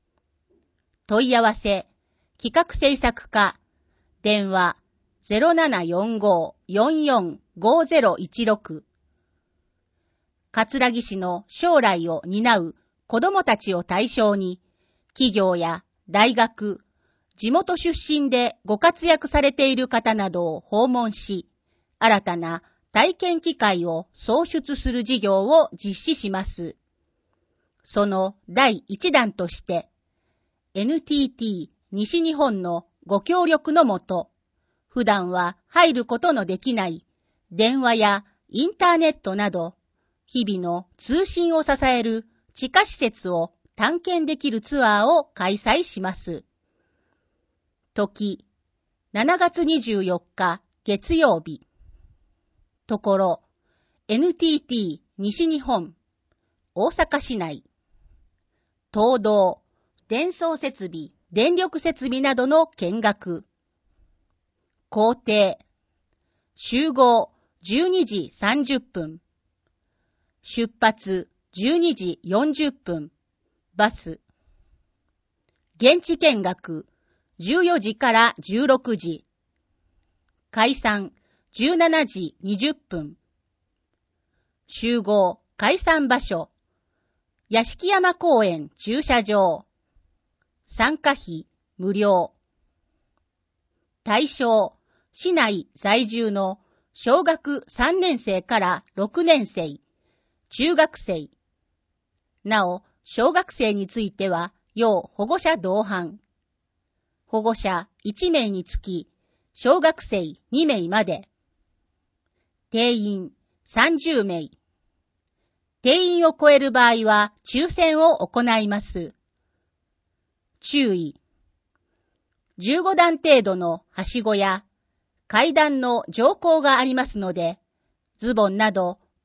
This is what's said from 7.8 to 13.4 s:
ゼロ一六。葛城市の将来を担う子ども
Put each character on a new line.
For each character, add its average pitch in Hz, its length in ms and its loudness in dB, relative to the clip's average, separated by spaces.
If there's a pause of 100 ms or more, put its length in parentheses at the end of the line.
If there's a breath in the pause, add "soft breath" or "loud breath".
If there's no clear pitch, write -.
ゼ 320 160 4
ロ 202 180 4
一 220 280 -6
六。 208 380 -4 (1700)
葛 247 380 0
城 233 140 -4
市 202 140 -8
の 180 300 -6
将 339 340 2
来 180 280 2
を 160 180 -4
担 214 320 2
う 165 160 -6 (320)
子 226 140 -2
ど 359 100 2
も 381 140 0